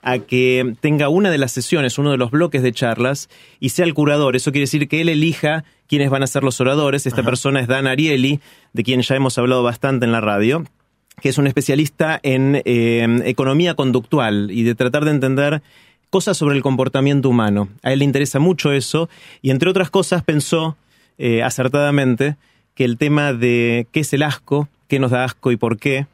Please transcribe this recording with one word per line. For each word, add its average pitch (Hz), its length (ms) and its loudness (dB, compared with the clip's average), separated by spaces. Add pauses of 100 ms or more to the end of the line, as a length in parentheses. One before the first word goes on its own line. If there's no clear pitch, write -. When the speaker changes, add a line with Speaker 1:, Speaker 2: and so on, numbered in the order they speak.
Speaker 1:
a 127 160 -2
que 127 600 0
tenga 147 280 2
una 180 200 2
de 160 80 0
las 135 140 -2
sesiones, 135 480 -2
uno 143 120 2
de 139 60 0
los 120 140 -2
bloques 147 320 0
de 123 80 2
charlas, 120 580 -2 (300)
y 139 100 -2
sea 170 160 0
el 165 80 0
curador. 147 420 2
Eso 131 160 0
quiere 139 120 0
decir 143 240 -2
que 151 140 -2
él 170 80 2
elija 156 540 0 (240)
quiénes 143 220 2
van 135 140 2
a 131 40 -2
ser 135 160 -2
los 131 160 -2
oradores. 139 460 0
Esta 131 160 -2
Speaker 2:
Ajá. 120 80 0
Speaker 1:
persona 135 320 0
es 120 60 -4
Dan 131 200 0
Ariely, 139 520 0 (340)
de 113 100 -4
quien 123 180 0
ya 135 140 0
hemos 135 220 0
hablado 127 240 0
bastante 120 440 0
en 117 60 2
la 117 80 0
radio, 110 440 0 (580)
que 139 80 0
es 131 80 -2
un 143 80 2
especialista 147 800 0
en, 135 420 0
eh, 117 400 0 (200)
economía 139 500 0
conductual 123 760 0
y 113 140 -2
de 117 100 2
tratar 131 320 0
de 151 60 2
entender 143 500 0 (480)
cosas 190 260 0
sobre 147 200 0
el 135 80 -2
comportamiento 135 680 2
humano. 104 400 2 (140)
A 131 100 0
él 139 60 0
le 143 60 2
interesa 139 340 0
mucho 156 320 2
eso 147 360 -2 (360)
y, 135 80 0
entre 139 180 2
otras 185 220 0
cosas, 180 320 0
pensó, 160 540 -2 (420)
eh, 117 240 0
acertadamente 139 960 0 (360)
que 131 120 0
el 117 120 0
tema 147 360 0
de 117 580 0
qué - 80 -2
es 151 140 -4
el 143 100 0
asco, 147 440 -4 (200)
qué 139 100 0
nos 131 140 0
da 127 140 0
asco 127 260 -4
y 120 60 0
por 113 200 -2
qué 139 360 -2